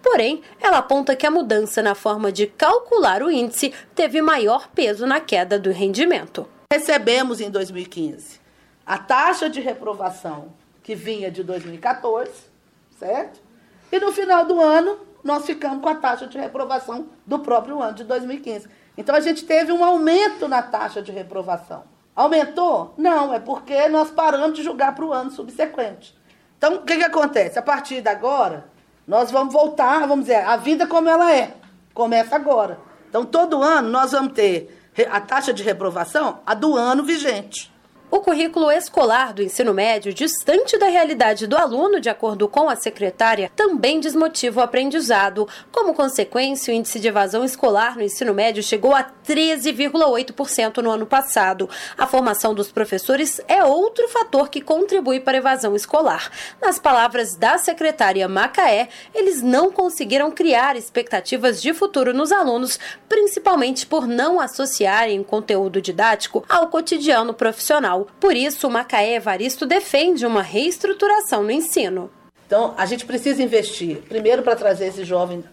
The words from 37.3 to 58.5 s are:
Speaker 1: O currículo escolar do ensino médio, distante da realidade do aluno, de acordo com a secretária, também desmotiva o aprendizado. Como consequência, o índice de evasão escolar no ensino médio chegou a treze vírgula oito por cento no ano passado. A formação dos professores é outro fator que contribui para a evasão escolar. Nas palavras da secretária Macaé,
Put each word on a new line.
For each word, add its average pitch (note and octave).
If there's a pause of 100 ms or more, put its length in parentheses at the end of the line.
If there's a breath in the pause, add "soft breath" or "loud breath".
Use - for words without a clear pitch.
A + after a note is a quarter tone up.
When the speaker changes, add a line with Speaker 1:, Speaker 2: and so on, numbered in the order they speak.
Speaker 1:
O G4
currículo E4
escolar C4
do G3
ensino G3+
médio, G#3
distante D#4+
da G4+
realidade B3
do A3
aluno, D#4+
de A#3
acordo G#3
com C#4+
a B3
secretária, G#3
também D#4+
desmotiva D#4
o B3+
aprendizado. A#3+ (240 loud breath)
Como G4+
consequência, C4
o -
índice A3+
de G#3
evasão G#3
escolar A#3+
no A#3
ensino G#3
médio G#3
chegou A3
a C4+
treze D4+
vírgula C#4+
oito B3
por C4+
cento A3
no A3+
ano A3
passado. G3 (280 loud breath)
A -
formação A#3
dos G3+
professores A3+
é F#4
outro F#4+
fator D4
que D4
contribui D#4
para C4
a -
evasão B3
escolar. G#3 (320 loud breath)
Nas G#4
palavras A#3
da A#3
secretária D#4
Macaé, A#3 (260 loud breath)